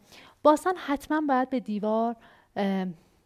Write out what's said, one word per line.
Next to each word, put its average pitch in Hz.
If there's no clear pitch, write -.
باسن 302
حتماً 302
باید 262
به 254
دیوار، 220
اه، 190